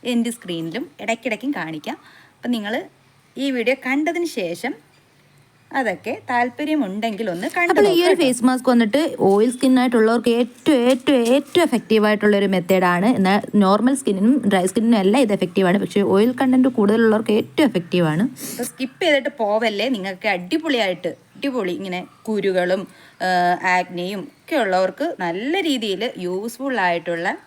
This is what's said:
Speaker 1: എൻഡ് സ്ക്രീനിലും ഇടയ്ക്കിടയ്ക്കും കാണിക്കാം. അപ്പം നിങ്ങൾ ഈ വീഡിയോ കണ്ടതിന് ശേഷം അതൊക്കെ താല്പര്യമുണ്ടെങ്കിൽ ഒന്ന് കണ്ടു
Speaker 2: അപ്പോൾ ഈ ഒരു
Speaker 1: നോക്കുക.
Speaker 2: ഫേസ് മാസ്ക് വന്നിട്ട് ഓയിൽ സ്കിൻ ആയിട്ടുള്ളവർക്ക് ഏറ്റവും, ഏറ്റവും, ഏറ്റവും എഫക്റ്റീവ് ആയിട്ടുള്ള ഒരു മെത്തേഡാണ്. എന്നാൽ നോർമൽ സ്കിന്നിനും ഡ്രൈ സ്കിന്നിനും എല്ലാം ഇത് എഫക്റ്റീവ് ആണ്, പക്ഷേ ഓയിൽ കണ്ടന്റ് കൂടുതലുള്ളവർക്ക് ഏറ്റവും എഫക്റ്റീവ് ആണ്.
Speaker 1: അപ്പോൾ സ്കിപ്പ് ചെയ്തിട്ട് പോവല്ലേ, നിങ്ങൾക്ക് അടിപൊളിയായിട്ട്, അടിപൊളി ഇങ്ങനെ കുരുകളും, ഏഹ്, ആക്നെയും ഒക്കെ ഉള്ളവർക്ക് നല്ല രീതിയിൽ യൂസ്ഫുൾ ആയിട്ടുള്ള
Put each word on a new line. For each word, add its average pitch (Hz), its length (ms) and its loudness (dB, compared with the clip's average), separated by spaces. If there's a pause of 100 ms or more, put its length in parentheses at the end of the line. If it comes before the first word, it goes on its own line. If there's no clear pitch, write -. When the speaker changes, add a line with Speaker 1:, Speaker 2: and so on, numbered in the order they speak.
(120)
Speaker 1:
എൻഡ് 233 240 -2
സ്ക്രീനിലും 170 480 -8 (180)
ഇടയ്ക്കിടയ്ക്കും 226 560 -6
കാണിക്കാം. 160 380 -10 (400)
അപ്പം 247 200 -6
നിങ്ങൾ 208 180 -6 (680)
ഈ 277 140 -2
വീഡിയോ 240 200 -2 (100)
കണ്ടതിന് 311 420 -2 (100)
ശേഷം 180 340 -6 (1040)
അതൊക്കെ 226 340 -4 (180)
താല്പര്യമുണ്ടെങ്കിൽ 240 1000 -2
ഒന്ന് 175 220 -6
കണ്ടു 349 180 0
Speaker 2:
അപ്പോൾ 403 180 4
ഈ 349 100 2
ഒരു 349 100 4
Speaker 1:
നോക്കുക. 370 120 4
Speaker 2:
ഫേസ് 247 260 0
മാസ്ക് 254 240 0
വന്നിട്ട് 233 280 4 (280)
ഓയിൽ 208 260 4
സ്കിൻ 254 280 2
ആയിട്ടുള്ളവർക്ക് 240 580 2
ഏറ്റവും, 247 500 0
ഏറ്റവും, 262 320 2 (140)
ഏറ്റവും 320 320 0
എഫക്റ്റീവ് 220 400 2
ആയിട്ടുള്ള 208 320 2
ഒരു 202 140 0
മെത്തേഡാണ്. 180 540 2 (100)
എന്നാൽ 196 220 4 (240)
നോർമൽ 208 360 4
സ്കിന്നിനും 208 340 2 (160)
ഡ്രൈ 185 220 2
സ്കിന്നിനും 233 320 2
എല്ലാം 208 220 4
ഇത് 208 120 0
എഫക്റ്റീവ് 185 320 0
ആണ്, 196 140 2
പക്ഷേ 196 180 0 (140)
ഓയിൽ 226 160 4 (100)
കണ്ടന്റ് 262 360 4
കൂടുതലുള്ളവർക്ക് 214 600 2
ഏറ്റവും 294 300 0
എഫക്റ്റീവ് 175 420 0
ആണ്. 180 140 0 (260)
Speaker 1:
അപ്പോൾ - 200 -8
സ്കിപ്പ് 262 340 -10
ചെയ്തിട്ട് 285 260 0 (100)
പോവല്ലേ, 214 540 -2
നിങ്ങൾക്ക് 190 400 -6
അടിപൊളിയായിട്ട്, 214 760 -4 (240)
അടിപൊളി 233 440 -4
ഇങ്ങനെ 185 200 -8 (280)
കുരുകളും, 185 560 -2 (440)
ഏഹ്, 180 280 2 (180)
ആക്നെയും 180 480 -4 (220)
ഒക്കെ 320 180 -4
ഉള്ളവർക്ക് 190 440 -2 (180)
നല്ല 226 440 -4
രീതിയിൽ 214 340 -4 (240)
യൂസ്ഫുൾ 226 600 -6
ആയിട്ടുള്ള 170 420 -4 (180)